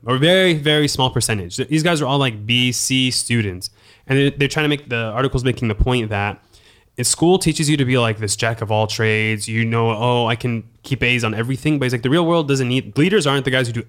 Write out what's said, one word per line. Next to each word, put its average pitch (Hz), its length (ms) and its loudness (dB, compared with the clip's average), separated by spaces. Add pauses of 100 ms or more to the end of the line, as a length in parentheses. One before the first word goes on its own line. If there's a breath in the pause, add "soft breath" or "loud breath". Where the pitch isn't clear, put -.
or 123 120 0
very, 180 360 4
very 151 340 2
small 135 220 0
percentage. 101 460 -2
Th-, 127 120 -4
these 156 140 0
guys 165 200 0
are 147 40 -2
all, 139 140 2
like, 110 260 -2
B, 123 280 2
C 131 360 0
students. 107 600 -2 (360 soft breath)
And 135 140 2
they're, 139 120 2
they're 143 180 -2
trying 156 160 -2
to 147 40 2
make, 143 200 -4
the 120 80 -4
article's 120 480 -2
making 123 240 0
the 104 60 -2
point 117 340 0
that 101 340 -4 (540 soft breath)
if 123 100 -2
school 180 320 2
teaches 156 300 0
you 151 80 2
to 139 80 2
be, 127 120 2
like, 113 220 2
this 107 160 -4
jack 113 260 -2
of 104 80 -6
all 110 160 2
trades, 110 640 0
you 113 160 0
know, 113 280 2
"Oh, 120 360 0
I 117 80 0
can 117 300 -4 (180)
keep - 180 -4
A's 120 220 2
on 110 100 0
everything." 131 460 -2
But 131 60 0
it's 123 80 0
like, 117 100 -4
the 127 60 0
real 165 160 2
world 165 240 0
doesn't 135 180 0
need, 123 300 -2
leaders 180 280 2
aren't 139 200 0
the 135 60 0
guys 127 160 2
who 117 60 -6
do 117 160 -6